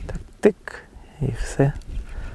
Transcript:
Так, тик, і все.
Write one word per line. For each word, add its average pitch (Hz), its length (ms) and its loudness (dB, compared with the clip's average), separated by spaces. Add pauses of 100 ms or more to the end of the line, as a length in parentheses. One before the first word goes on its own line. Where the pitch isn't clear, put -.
Так, - 120 -4 (220)
тик, - 440 4 (360)
і 135 60 0 (140)
все. 139 320 2 (640)